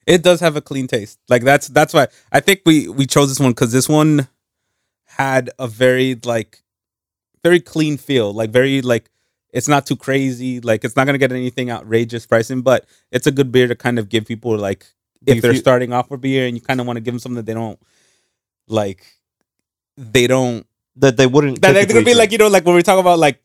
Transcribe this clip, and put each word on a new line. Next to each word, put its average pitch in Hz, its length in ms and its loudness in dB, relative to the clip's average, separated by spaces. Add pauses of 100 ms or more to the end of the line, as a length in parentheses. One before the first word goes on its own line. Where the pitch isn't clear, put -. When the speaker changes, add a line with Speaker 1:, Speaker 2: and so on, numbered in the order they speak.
Speaker 1:
It 165 180 2
does 175 160 2
have 165 160 -2
a 151 60 -6
clean 135 260 -8
taste. 107 320 -8 (100)
Like, 123 140 2
that's, 139 240 2
that's 147 260 0
why 180 140 2 (240)
I 143 80 2
think 190 260 0
we, 151 240 2
we 135 160 -4
chose 143 240 2
this 135 100 -8
one, 127 140 2
'cause 117 180 -2
this 127 160 0
one 151 400 2 (800)
had 131 440 -4 (100)
a 127 80 -6
very, 127 480 0 (100)
like, 117 360 -6 (840)
very 175 160 4
clean 156 380 -4
feel. 113 360 -2
Like, 113 160 -4
very, 135 320 0
like, 120 280 -4 (420)
it's 123 160 -6
not 143 180 0
too 139 100 -4
crazy. 127 640 -6
Like, 113 240 -2
it's 120 120 -8
not 135 100 0
gonna 139 140 -2
get 131 120 2
anything 127 380 -6
outrageous 113 560 -4
pricing, 123 380 -2
but 127 220 0 (260)
it's 127 160 -2
a 151 40 2
good 135 200 -2
beer 123 160 2
to 120 80 -4
kind 120 240 -4
of 101 100 -8
give 110 160 -2
people, 113 320 -6
like, 98 300 -8 (360)
Speaker 2:
Do 139 80 0
Speaker 1:
if 120 40 6
Speaker 2:
you 113 60 -2
Speaker 1:
they're 120 120 2
Speaker 2:
feel 127 80 -2
Speaker 1:
starting 123 320 0
off 123 160 -4
with 135 120 -12
beer 135 260 -2
and 120 100 -6
you 117 40 -12
kinda 131 220 -4
wanna 120 180 -6
give 120 120 -8
'em 120 60 -8
something 123 180 -10
that 110 80 -10
they 110 80 -8
don't, 113 260 -10 (880)
like, 104 380 -4 (880)
they 120 320 0
don't 123 380 -2 (320)
Speaker 2:
That 131 200 2
they 131 100 4
wouldn't 135 340 0
Speaker 1:
that 190 120 4
they're 196 100 4
gonna 190 40 0 (120)
Speaker 2:
typically 220 40 2 (100)
Speaker 1:
be - 40 6
like, 220 120 4
Speaker 2:
drink. - 40 -4
Speaker 1:
you 226 60 -4
know, 214 120 6
like, 185 140 2
when 175 100 4
we 175 80 4
talk 190 160 2
about, 180 200 4
like, 147 260 0